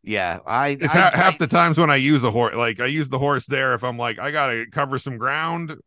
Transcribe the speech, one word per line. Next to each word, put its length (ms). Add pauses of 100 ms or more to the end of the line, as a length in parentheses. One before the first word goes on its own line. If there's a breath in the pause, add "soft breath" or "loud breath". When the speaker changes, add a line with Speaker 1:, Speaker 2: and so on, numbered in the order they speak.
Speaker 1:
yeah. 420
I, 360
Speaker 2:
It's 120
Speaker 1:
I, 60
Speaker 2:
ha-, 140
half 220
Speaker 1:
I 20
Speaker 2:
the 100
times 300
when 120
I 60
use 300
a 60
horse, 240
like, 260
I 60
use 220
the 100
horse 260
there 280
if 120
I'm 120
like, 220
"I 120
gotta 380
cover 300
some 180
ground 680